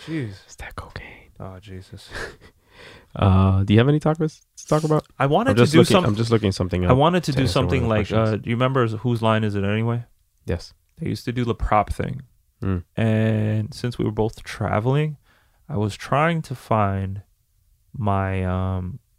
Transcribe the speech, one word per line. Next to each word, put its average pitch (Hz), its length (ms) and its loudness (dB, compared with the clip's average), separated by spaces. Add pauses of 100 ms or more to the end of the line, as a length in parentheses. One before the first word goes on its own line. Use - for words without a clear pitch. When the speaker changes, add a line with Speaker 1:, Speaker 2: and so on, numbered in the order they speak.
Speaker 1:
so. 156 60 -10
Speaker 2:
Jeez. 143 180 -6 (160)
Speaker 1:
It's - 100 -20
that - 200 -16
cocaine. - 540 -18 (100)
Speaker 2:
Oh, 95 200 -16
Jesus. 95 540 -20
Speaker 1:
<laughs> - 60 -12 (960)
Uh, 95 480 4
do 101 100 2
you 107 60 8
have 123 80 4
any 147 120 4
topics 160 420 -2 (160)
to - 100 -20
talk 156 160 0
about? 151 220 0 (120)
Speaker 2:
I 131 100 0
wanted 190 240 2
Speaker 1:
I'm - 40 2
Speaker 2:
to 117 60 6
Speaker 1:
just 120 100 4
Speaker 2:
do 151 80 6
Speaker 1:
looking, 190 140 6
Speaker 2:
some-, 185 100 6
Speaker 1:
I'm 107 140 0
just 117 140 0
looking 107 200 2
something 92 340 -2
Speaker 2:
I 90 40 4
Speaker 1:
up 127 80 6
Speaker 2:
wanted 165 260 2
to - 80 -4
Speaker 1:
to 131 60 -2
Speaker 2:
do 135 60 2
Speaker 1:
answer 127 160 0
one - 60 2
of 131 40 0
Speaker 2:
something 131 140 2
Speaker 1:
the 117 40 0
Speaker 2:
like, 110 100 2 (120)
Speaker 1:
questions. 110 200 2
Speaker 2:
uh, 110 60 0
do 101 140 -6
you 117 80 0
remember 127 300 2
Whose 110 340 -2
Line 110 240 2
Is 101 100 -2
It 98 80 -2
Anyway? 113 400 -2 (420)
Speaker 1:
Yes. - 280 -6 (240)
Speaker 2:
They 160 100 -8
used 107 160 -6
to - 80 -8
do 120 140 -4
the 113 100 -2
prop - 380 0
thing. - 300 -8 (380)
Speaker 1:
Mm. 95 220 -2 (140)
Speaker 2:
And 110 760 0
since - 240 -8
we 117 60 -2
were 113 80 -2
both 110 320 -4
traveling, 131 720 -2 (540)
I - 80 -6
was 104 180 -2
trying 160 460 0
to 131 140 -10
find 98 680 0 (760)
my, 98 460 0
um, 92 560 -4 (200)